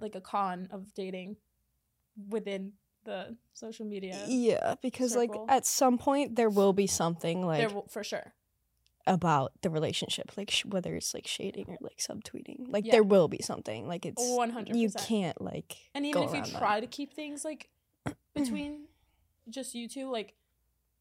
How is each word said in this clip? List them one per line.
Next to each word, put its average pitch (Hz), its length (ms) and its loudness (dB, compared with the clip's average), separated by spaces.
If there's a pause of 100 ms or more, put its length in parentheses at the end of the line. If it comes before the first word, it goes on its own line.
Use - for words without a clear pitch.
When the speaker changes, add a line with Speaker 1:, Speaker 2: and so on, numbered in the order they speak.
Speaker 1:
like, 208 140 -8
a 185 60 -8
con 185 500 -2
of 202 240 -12
dating 190 420 -8 (920)
within 196 440 -4 (320)
the 202 320 -8 (180)
social 226 320 -10
media 196 420 -8
Speaker 2:
Yeah, 240 540 4
because, 247 340 0
like, 240 140 4
Speaker 1:
circle. 214 180 -8
Speaker 2:
at 269 180 4
some 254 320 4
point, 277 380 2
there 226 140 6
will 196 220 6
be 196 140 4
something, 170 580 0
like, 160 220 2
Speaker 1:
There 208 80 0
will, 202 140 -6
for 208 160 -8
sure. - 300 -8 (720)
Speaker 2:
about 160 460 4 (100)
the 175 80 0
relationship, - 680 -2
like, 202 140 -8
sh-, - 160 0
whether 180 280 -4
it's, - 200 -4
like, - 120 -10
shading - 420 -6
or, 185 120 -12
like, - 180 -12
subtweeting. - 680 -8
Like, 208 180 0
Speaker 1:
Yeah. 226 60 6
Speaker 2:
there 220 100 10
will 190 260 8
be - 140 -4
something. - 460 -6
Like, 175 180 -6
it's, 233 160 -6 (140)
Speaker 1:
One 233 140 0
hundred 233 240 -6
percent. 240 80 2
Speaker 2:
you 214 80 4 (160)
can't, 202 340 0
like, - 360 -8 (180)
Speaker 1:
And 277 120 -2
even 277 160 2
Speaker 2:
go - 60 2
Speaker 1:
if - 40 -4
you 277 80 -2
Speaker 2:
around - 120 -6
that. - 60 -6
Speaker 1:
try 208 220 2
to 254 60 -8
keep 285 280 -10
things, 294 300 -10
like, - 260 -10 (340)
Speaker 2:
<clears throat> - 300 -12
Speaker 1:
between 294 520 -4 (640)
just 247 260 -10
you 233 140 -8
two, 269 220 -8
like, 220 240 -6 (680)